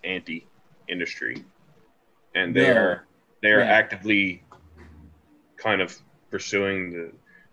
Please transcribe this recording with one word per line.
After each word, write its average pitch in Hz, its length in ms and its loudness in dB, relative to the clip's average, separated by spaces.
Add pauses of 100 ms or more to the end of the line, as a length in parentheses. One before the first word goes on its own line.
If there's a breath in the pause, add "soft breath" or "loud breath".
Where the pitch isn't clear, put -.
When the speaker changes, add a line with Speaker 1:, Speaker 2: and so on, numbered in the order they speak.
Speaker 1:
anti-industry, - 1400 -8 (920)
and 90 200 0
they 92 140 4
Speaker 2:
No. 95 120 6
Speaker 1:
are, 87 260 0 (340)
they 107 120 2
are 107 80 6
Speaker 2:
Yeah. - 120 4
Speaker 1:
actively 101 680 0 (1160)
kind 104 240 -2
of 90 180 -6 (320)
pursuing 98 640 -2
the, 85 200 -10 (400 soft breath)